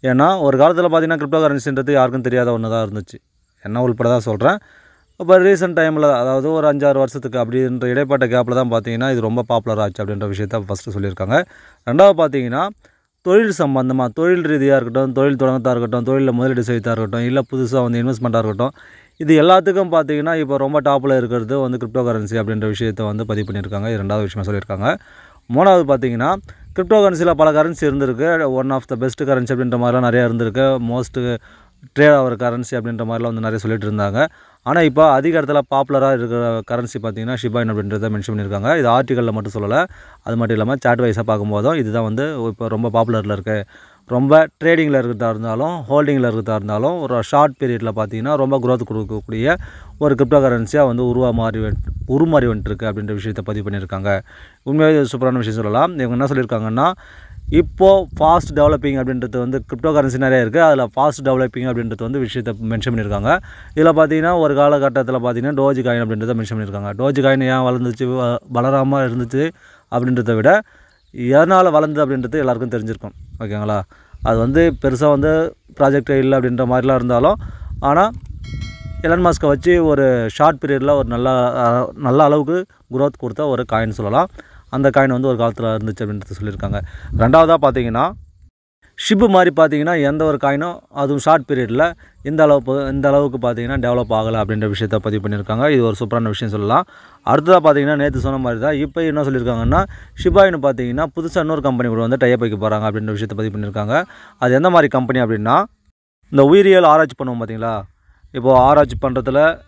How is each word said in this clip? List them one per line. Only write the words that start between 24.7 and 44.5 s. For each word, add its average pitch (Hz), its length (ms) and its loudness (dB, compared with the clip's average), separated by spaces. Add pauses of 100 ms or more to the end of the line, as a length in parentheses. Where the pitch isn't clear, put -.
மூணாவது 175 360 4
பார்த்தீங்கன்னா, 127 440 -2 (460)
கிரிப்டோ 190 260 2
கரன்சில 175 400 2
பல 156 100 6
கரன்சி 156 340 0
இருந்திருக்கு. 139 440 -2 (300)
One 131 120 -2
of 135 200 -4
the 127 120 -6
best 131 260 -4
currency 131 240 0
அப்படின்ற 123 300 -2
மாதிரிலாம் 123 260 2
நிறையா 123 200 2
இருந்திருக்கு. 117 360 -2 (240)
மோஸ்ட் 123 300 -6 (760)
ட்ரேட் 147 220 6
ஆகிற 127 260 0
கரன்சி 120 340 -4
அப்படின்ற 117 280 -6
மாதிரிலாம் 117 280 -4
வந்து 113 140 -4
நிறைய 110 160 -4
சொல்லிட்டு 110 240 -4
இருந்தாங்க. 104 320 -2 (460)
ஆனா, 147 160 0
இப்ப 151 200 2 (100)
அதிக 139 280 2
இடத்துல 143 220 0 (100)
பாப்புலரா 135 460 0
இருக்கிற 120 260 -4 (280)
கரன்சி 120 260 -6
பார்த்தீங்கன்னா, 113 440 -6
ஷிபா 120 220 -2
இனு 110 100 -2
அப்படின்றத 104 400 -4
மென்ஷன் 107 200 -6
பண்ணியிருக்காங்க. 101 440 -4
இது 131 120 0
ஆர்டிக்கல்ல 120 480 0
மட்டும் 104 180 -8
சொல்லல. 107 240 -2 (440)
அது 113 140 -6
மட்டும் 117 200 -2
இல்லாம, 117 280 -2
சார்ட் 120 200 2
வைஸா 113 260 -2
பார்க்கும்போதும் 107 500 -2
இதுதான் 110 280 -2
வந்து 123 180 -4 (240)
இப்ப 113 160 -8
ரொம்ப 110 280 -4
பாப்புலர்ல 110 420 0
இருக்கு. 107 200 -4 (520)
ரொம்ப 131 240 2 (260)